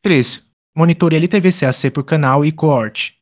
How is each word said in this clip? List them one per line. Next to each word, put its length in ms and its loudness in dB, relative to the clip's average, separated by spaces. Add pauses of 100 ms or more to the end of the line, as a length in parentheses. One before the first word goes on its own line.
Três. 420 0 (320)
Monitore 400 2
L 120 0
T 120 0
V 120 2
C 140 -2
A 60 0
C 160 -4
por 140 -4
canal 420 0
e 60 0
coorte. 720 -4